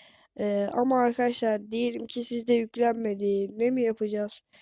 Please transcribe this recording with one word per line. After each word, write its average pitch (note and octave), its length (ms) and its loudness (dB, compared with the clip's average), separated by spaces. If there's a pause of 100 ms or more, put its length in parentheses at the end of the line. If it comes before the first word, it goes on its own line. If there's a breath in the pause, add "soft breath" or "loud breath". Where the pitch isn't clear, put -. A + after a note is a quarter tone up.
(400 loud breath)
Ee, G3+ 340 0
ama B3+ 260 2
arkadaşlar, A#3+ 720 0
diyelim A#3 360 -2
ki A#3+ 160 -8
sizde A#3+ 300 0
yüklenmedi. G#3+ 1040 0
Ne A#3+ 100 2
mi B3+ 140 0
yapacağız? G#3+ 580 -2 (200 loud breath)